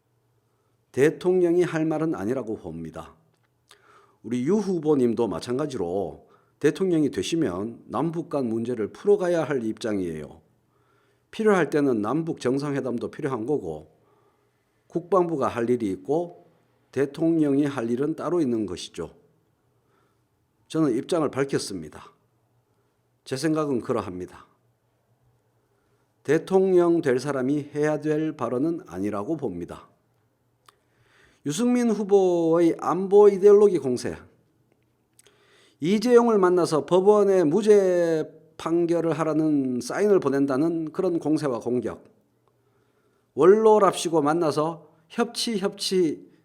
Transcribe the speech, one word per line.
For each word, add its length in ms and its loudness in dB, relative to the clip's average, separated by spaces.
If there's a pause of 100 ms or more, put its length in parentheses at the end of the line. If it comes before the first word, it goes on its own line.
(920)
대통령이 720 2
할 240 -2
말은 280 -2
아니라고 420 -6
봅니다. 580 -14 (1080)
우리 220 -6
유 120 0
후보님도 720 0
마찬가지로 1000 -6 (320)
대통령이 500 0
되시면 760 -4
남북 420 -4
간 180 -4
문제를 460 -4
풀어가야 500 0
할 220 -4
입장이에요. 800 -6 (880)
필요할 380 2
때는 320 0
남북 360 -4
정상회담도 720 -4
필요한 360 -8
거고, 440 -6 (960)
국방부가 600 -2
할 200 -4
일이 220 -2
있고 560 -6 (460)
대통령이 720 0
할 260 -4
일은 240 -2
따로 260 -4
있는 260 -2
것이죠. 460 -12 (1600)
저는 280 0
입장을 340 -2
밝혔습니다. 840 -6 (1120)
제 120 -8
생각은 440 -2
그러합니다. 640 -8 (1800)
대통령 800 2
될 180 0
사람이 560 -4
해야 260 -2
될 360 -2
발언은 500 -4
아니라고 500 -6
봅니다. 520 -10 (1600)
유승민 460 0
후보의 880 2
안보 500 4
이데올로기 500 6
공세, 380 -4 (1600)
이재용을 580 4
만나서 480 2
법원에 560 4
무죄 880 2 (260)
판결을 640 0
하라는 600 0
사인을 400 2
보낸다는 720 0
그런 260 0
공세와 400 -2
공격, 460 -4 (1300)
원로랍시고 880 4
만나서 680 -2 (200)
협치, 500 -4
협치, 720 -2 (140)